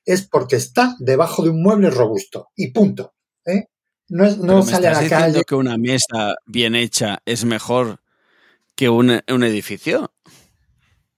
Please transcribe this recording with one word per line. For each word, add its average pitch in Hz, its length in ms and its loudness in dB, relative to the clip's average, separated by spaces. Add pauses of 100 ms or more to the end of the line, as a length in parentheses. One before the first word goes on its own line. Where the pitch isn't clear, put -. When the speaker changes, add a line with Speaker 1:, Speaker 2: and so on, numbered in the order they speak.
Speaker 1:
es 185 220 -2
porque - 300 0
está 247 420 -2
debajo 135 440 0
de 160 80 2
un 160 120 -2
mueble 202 280 4
robusto. 110 680 -2
Y 165 160 -6
punto, 196 420 0 (300)
¿eh? 202 220 -4 (420)
No 180 160 2
es, 208 140 2
no 180 80 -6
Speaker 2:
Pero 190 180 4
me - 60 -2
Speaker 1:
sale 180 180 2
a 160 40 4
Speaker 2:
estás - 0 -
Speaker 1:
la 151 100 0 (140)
Speaker 2:
diciendo 165 180 2
Speaker 1:
calle. 160 120 0
Speaker 2:
que - 80 -2
una 127 240 0
mesa 117 560 -2 (120)
bien 117 280 -2
hecha 113 520 -2
es 113 180 -4
mejor 117 560 -4 (720)
que 131 140 0
un, 120 400 4
un 123 160 0
edificio. 113 680 -4 (1040)